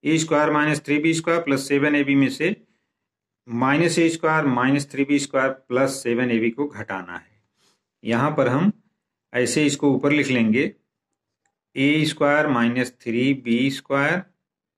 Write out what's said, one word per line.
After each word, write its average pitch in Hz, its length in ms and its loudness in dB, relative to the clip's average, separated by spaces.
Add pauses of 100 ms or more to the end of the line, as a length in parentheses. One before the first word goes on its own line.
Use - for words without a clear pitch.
ए 156 140 0
स्क्वायर 151 340 0
माइनस 151 300 0
थ्री 147 180 -2
बी 160 140 2
स्क्वायर 165 280 0
प्लस 135 260 -2
सेवन 143 280 0
ए 143 80 0
बी 139 120 0
में 139 160 4
से 180 240 -4 (920)
माइनस 139 520 0
ए 165 100 4
स्क्वायर 156 380 0
माइनस 135 440 0
थ्री 139 140 -2
बी 143 140 0
स्क्वायर 135 300 -2
प्लस 135 540 -2
सेवन 120 280 -2
ए 113 80 0
बी 113 120 0
को 143 160 -6
घटाना 95 480 -10
है। - 260 -20 (600)
यहाँ 117 280 0
पर 147 180 0
हम 165 220 2 (640)
ऐसे 123 320 0
इसको 143 240 0
ऊपर 143 220 0
लिख 147 160 0
लेंगे, 123 440 2 (1040)
ए 147 300 2
स्क्वायर 151 440 2
माइनस 120 480 0
थ्री 123 380 -2
बी 123 360 0
स्क्वायर 139 460 -2 (600)